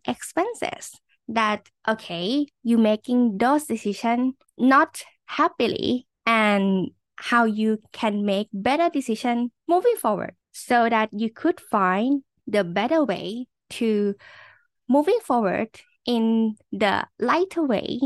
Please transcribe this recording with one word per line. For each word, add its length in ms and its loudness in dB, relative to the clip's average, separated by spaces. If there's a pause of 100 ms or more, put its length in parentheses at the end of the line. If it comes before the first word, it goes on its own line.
expenses 920 -6 (300)
that, 400 -2 (180)
okay, 600 -2 (160)
you 160 2
making 580 2
those 280 2
decisions 680 -2 (240)
not 460 2 (240)
happily 800 -2 (180)
and 640 2 (280)
how 280 2
you 380 0 (100)
can 320 -2
make 280 0
better 360 0
decision 600 -2 (160)
moving 300 2
forward 400 -4 (160)
so 360 0
that 240 0
you 160 -4
could 320 -2
find 640 0 (240)
the 180 0
better 400 0
way 420 -6 (220)
to 460 0 (760)
moving 340 4
forward 460 0 (380)
in 480 0 (180)
the 320 0 (140)
lighter 440 0
way 440 -2